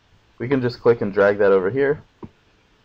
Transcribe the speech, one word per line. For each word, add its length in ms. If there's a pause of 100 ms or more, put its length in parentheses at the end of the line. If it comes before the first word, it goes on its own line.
(400)
We 80
can 140
just 200
click 200
and 120
drag 240
that 140
over 180
here, 320 (840)